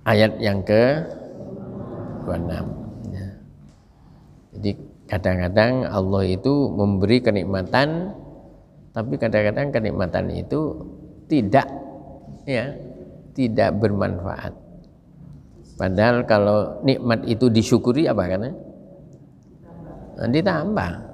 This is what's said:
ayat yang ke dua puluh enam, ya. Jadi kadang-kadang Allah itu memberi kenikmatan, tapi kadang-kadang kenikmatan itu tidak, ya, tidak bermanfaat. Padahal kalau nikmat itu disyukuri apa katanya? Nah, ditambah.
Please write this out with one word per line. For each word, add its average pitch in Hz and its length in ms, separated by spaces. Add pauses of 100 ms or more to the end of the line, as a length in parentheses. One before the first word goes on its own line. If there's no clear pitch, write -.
ayat 107 320
yang 101 240
ke 120 400 (1200)
dua 87 160
puluh - 0
enam, 85 280 (440)
ya. 92 160 (1300)
Jadi 101 160 (400)
kadang-kadang 95 800
Allah 98 340
itu 120 460
memberi 101 480
kenikmatan, 123 960 (800)
tapi 120 240
kadang-kadang 113 560
kenikmatan 95 560
itu 87 560 (400)
tidak, 131 400 (800)
ya, 131 240 (640)
tidak 107 480
bermanfaat. 98 720 (1200)
Padahal 104 480
kalau 104 640
nikmat 120 400
itu 120 240
disyukuri 120 560
apa 98 240
katanya? 110 240 (1600)
Nah, 110 160
ditambah. 160 600 (240)